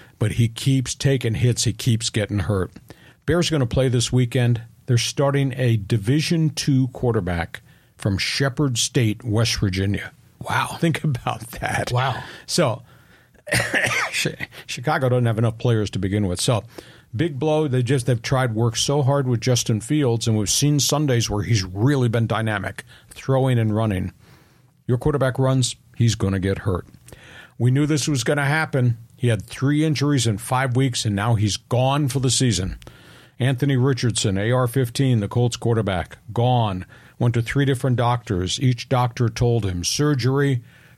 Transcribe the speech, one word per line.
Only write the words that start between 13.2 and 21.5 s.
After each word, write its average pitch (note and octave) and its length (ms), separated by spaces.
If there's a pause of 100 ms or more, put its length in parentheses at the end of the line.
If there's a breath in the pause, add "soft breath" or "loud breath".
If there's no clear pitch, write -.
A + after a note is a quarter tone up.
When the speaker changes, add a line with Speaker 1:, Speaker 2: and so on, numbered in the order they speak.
Speaker 1:
<coughs> - 60
Chi-, - 960 (180 loud breath)
Chicago C3+ 420
doesn't B2 180
have A2 120
enough A2+ 200
players A2 320
to - 100
begin G2 260
with. F2 140
So, A2+ 240 (500 loud breath)
big C#3+ 240
blow. D#3 300
They B2+ 140
just, B2 240
they've A#2+ 140
tried B2+ 340
work A2+ 220
so C#3+ 260
hard C#3 260
with A#2+ 120
Justin A#2 400
Fields, B2+ 460
and A2 100
we've G#2 140
seen D3 300
Sundays B2+ 500
where G#2 140
he's A2 200